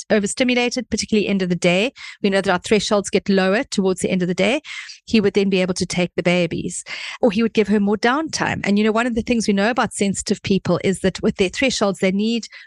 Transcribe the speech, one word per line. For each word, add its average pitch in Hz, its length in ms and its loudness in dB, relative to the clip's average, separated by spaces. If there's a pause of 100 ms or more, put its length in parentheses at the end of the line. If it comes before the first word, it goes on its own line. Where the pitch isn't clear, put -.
overstimulated, 240 800 0
particularly - 380 0
end 196 140 0
of 180 80 -2
the 180 60 2
day, 185 360 2 (300)
we 202 80 0
know 196 120 2
that 190 100 0
our 180 80 2
thresholds 208 500 0
get - 200 -2
lower 196 340 2
towards 185 380 -2
the - 80 0
end 185 120 0
of 175 60 0
the 180 80 -2
day, 214 260 0 (440)
he 226 160 2
would 196 120 2
then 196 160 2
be 185 120 2
able 180 120 0
to 180 120 -4
take 180 300 -2
the 180 80 -2
babies, 175 600 -2 (380)
or 247 100 4
he 220 120 0
would 220 100 0
give 214 140 2
her 208 120 2
more 202 180 2
downtime. 240 680 -2
And, 202 140 2
you 214 60 2
know, 220 80 2
one 233 160 0
of 233 80 -4
the 226 60 -2
things 233 260 -2
we 208 60 2
know 196 160 2
about 247 240 -2
sensitive - 500 -2
people 180 400 0
is 185 180 0
that 190 200 -2
with 220 160 0
their 180 120 2
thresholds, 214 500 0
they 190 120 2
need 220 360 -2 (200)